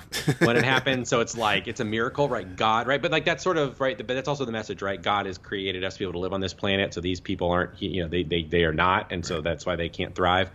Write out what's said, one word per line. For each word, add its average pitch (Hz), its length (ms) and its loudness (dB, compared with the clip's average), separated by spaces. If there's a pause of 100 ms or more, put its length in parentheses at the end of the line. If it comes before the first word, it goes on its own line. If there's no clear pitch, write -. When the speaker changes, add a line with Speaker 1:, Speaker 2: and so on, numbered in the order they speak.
(200)
Speaker 1:
<laughs> 143 200 0
Speaker 2:
when 117 160 6
it 117 80 4
happened. 127 460 2
So 123 100 4
it's 113 180 -2
like, 104 300 2
it's 117 140 -4
a 117 40 -2
miracle, 117 440 0
right? 92 260 -6
God, 110 320 2
right? 135 140 2
But, 165 100 0
like, 156 140 0
that's 165 180 0
sort 180 140 2
of, 135 240 0
right, 135 160 0
but 113 100 -10
that's 131 220 -2
also 139 160 -2
the 117 80 -4
message, 107 280 -6
right? 98 200 -4
God 101 240 2
has 92 120 -8
created 95 460 -4
us 92 120 -4
to - 40 -8
be 104 60 -2
able 90 80 -4
to 87 60 -4
live 90 120 -2
on 95 80 -2
this 95 140 -2
planet. 98 400 2
So - 80 -6
these 92 180 -2
people 92 320 0
aren't, 90 300 2
you 90 220 -2
know, 82 40 -6
they, 87 160 0
they, 82 200 -2
they 85 200 2
are 80 100 2
not. 90 380 2
And 87 140 -4
so 90 100 -4
Speaker 1:
Right. 78 80 -4
Speaker 2:
that's 82 220 -2
why 90 100 0
they 85 140 -2
can't 90 260 -6
thrive. 92 400 2